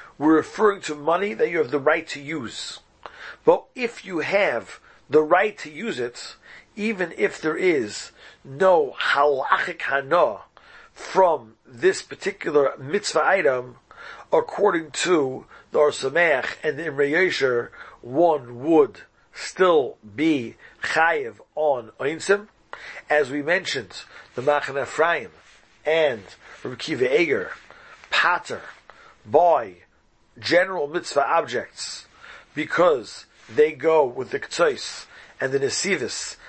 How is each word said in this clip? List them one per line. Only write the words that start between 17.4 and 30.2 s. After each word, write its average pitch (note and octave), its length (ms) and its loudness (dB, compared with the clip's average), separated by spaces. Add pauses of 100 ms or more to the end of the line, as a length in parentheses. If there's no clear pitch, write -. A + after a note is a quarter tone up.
one C3 640 0
would D3+ 360 4 (320)
still E3 640 2 (200)
be C3+ 400 -2 (260)
chayiv D#3 540 0 (180)
on C3+ 360 -2 (100)
Einsim. F3 480 0 (600)
As D3+ 220 2
we C#3+ 120 -4
mentioned, C#3+ 600 -4 (300)
the B2 80 -6
Machaneh C#3 420 0
Ephraim D3+ 460 0 (540)
and D3 380 2 (400)
Rabbi B2 140 -10
Akiva B2+ 420 0
Eger C3 320 0 (600)
pater E3 520 -2 (640)
by C3 480 4 (640)